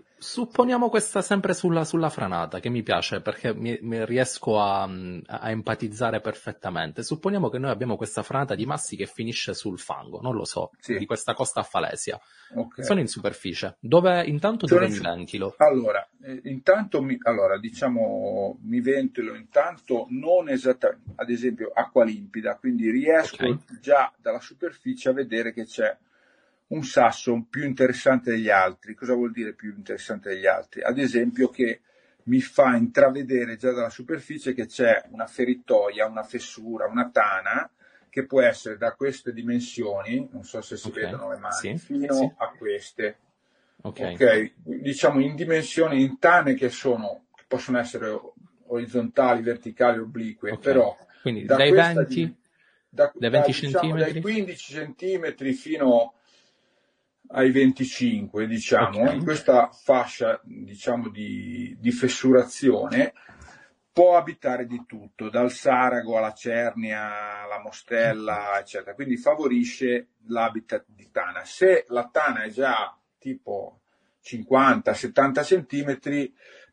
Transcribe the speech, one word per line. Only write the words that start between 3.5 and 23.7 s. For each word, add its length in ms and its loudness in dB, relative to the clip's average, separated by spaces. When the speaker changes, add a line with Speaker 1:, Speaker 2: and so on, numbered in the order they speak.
Speaker 1:
mi, 280 -6
mi 220 -4
riesco 560 0
a, 220 0
a 680 -10
empatizzare 720 -4
perfettamente. 840 -8
Supponiamo 440 -2
che 100 0
noi 120 -2
abbiamo 260 -2
questa 280 -6
franata 320 -2
di 100 -6
massi 300 -6
che 100 -8
finisce 480 -8
sul 240 -8
fango, 420 -12
non 140 -4
lo 100 -4
so, 360 -6
Speaker 2:
Sì. 180 -6
Speaker 1:
di 80 -6
questa 280 -4
costa 260 -4
a 20 -4
falesia. 560 -6
Speaker 2:
Ok. 280 -10
Speaker 1:
Sono 140 0
in 80 -2
superficie, 720 -8
dove 460 2
intanto 420 -2
Speaker 2:
Sono 140 6
Speaker 1:
dove 120 0
Speaker 2:
in 60 -6
Speaker 1:
mi 60 -8
Speaker 2:
su-, 100 -4
Speaker 1:
ventilo? 440 -8
Speaker 2:
allora, 460 4
eh, 260 -14
intanto 540 2
mi, 220 -2
allora, 340 2
diciamo, 1080 -4
mi 160 -2
ventilo 560 -2
intanto 760 -2
non 380 2
esatta-, 500 0
ad 160 -8
esempio 420 -4
acqua 320 2
limpida, 520 -4
quindi 340 -2
riesco 560 2
Speaker 1:
Ok. 320 -4